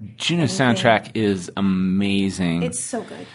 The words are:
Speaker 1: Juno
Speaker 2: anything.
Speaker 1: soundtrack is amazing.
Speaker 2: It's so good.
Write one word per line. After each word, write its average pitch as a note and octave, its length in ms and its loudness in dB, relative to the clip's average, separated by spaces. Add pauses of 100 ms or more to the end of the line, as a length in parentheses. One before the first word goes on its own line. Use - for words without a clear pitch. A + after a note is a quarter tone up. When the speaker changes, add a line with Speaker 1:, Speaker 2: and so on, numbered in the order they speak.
(180)
Speaker 1:
Juno E3+ 260 0
Speaker 2:
anything. B2 140 0 (180)
Speaker 1:
soundtrack A2 380 4
is G2+ 360 0 (440)
amazing. F#2+ 680 0
Speaker 2:
It's E2 200 -4
so - 200 -8
good. - 320 -16